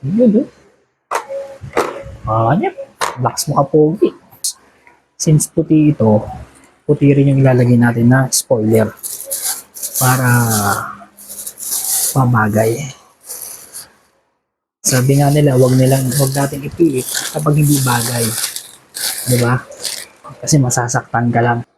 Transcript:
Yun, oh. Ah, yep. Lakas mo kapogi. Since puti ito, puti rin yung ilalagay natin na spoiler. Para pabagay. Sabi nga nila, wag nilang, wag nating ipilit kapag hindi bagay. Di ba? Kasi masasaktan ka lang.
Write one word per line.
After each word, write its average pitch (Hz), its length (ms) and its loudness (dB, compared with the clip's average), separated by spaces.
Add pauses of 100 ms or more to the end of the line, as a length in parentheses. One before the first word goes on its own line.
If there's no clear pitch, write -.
Yun, 214 400 2
oh. - 40 -6 (1800)
Ah, 113 320 2
yep. 370 160 -2 (480)
Lakas - 240 -2
mo 143 160 0
kapogi. 156 480 2 (1040)
Since 151 320 2
puti 156 480 2
ito, - 320 2 (560)
puti 143 320 4
rin 143 160 4
yung 135 80 2
ilalagay 123 400 4
natin 120 320 4
na 131 160 4
spoiler. 110 640 0 (1040)
Para 127 320 0 (1800)
pabagay. 113 720 0 (2000)
Sabi 135 400 2
nga 139 80 2
nila, 143 240 4
wag 127 240 4
nilang, 131 240 2 (160)
wag 135 160 0
nating 139 320 -4
ipilit 139 400 0 (240)
kapag 151 320 0
hindi 143 160 2
bagay. 120 480 -2 (960)
Di 123 160 0
ba? 120 160 2 (880)
Kasi 143 160 2
masasaktan 120 720 -2
ka 117 80 2
lang. 120 240 0 (140)